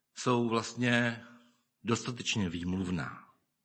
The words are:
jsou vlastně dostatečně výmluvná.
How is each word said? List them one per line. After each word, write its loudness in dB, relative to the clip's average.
jsou 2
vlastně 0
dostatečně 0
výmluvná. -4